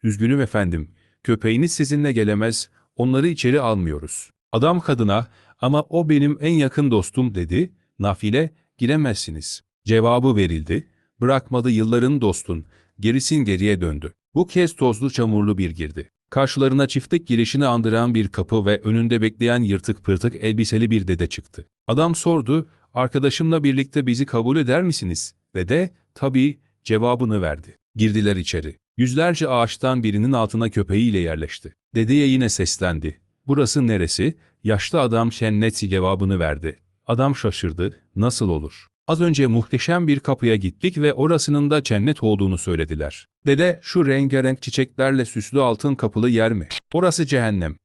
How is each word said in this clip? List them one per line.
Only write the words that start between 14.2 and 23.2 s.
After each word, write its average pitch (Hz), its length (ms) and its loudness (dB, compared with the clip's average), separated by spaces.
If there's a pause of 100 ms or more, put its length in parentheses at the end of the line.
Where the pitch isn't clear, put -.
Bu 175 120 2
kez 175 300 0
tozlu 127 340 0
çamurlu 104 480 0
bir 90 120 -2
girdi. 78 400 -10 (200)
Karşılarına 135 580 2
çiftlik 170 380 -2
girişini 123 400 0
andıran 117 480 0
bir 107 140 0
kapı 104 380 -2
ve 101 140 2
önünde 113 420 0
bekleyen 117 400 0
yırtık 101 420 -2
pırtık 101 300 0
elbiseli 110 560 0
bir 101 180 0
dede 87 180 0
çıktı. - 400 -12 (200)
Adam 156 280 0
sordu, 156 540 0 (260)
"Arkadaşımla 139 680 0